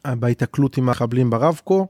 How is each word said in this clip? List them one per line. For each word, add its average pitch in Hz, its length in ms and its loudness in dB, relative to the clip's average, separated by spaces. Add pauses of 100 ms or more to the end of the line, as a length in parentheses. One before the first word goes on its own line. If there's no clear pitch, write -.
(180)
בהיתקלות 120 600 0
עם 127 100 0
המחבלים 123 420 0
ברבקו, 165 600 0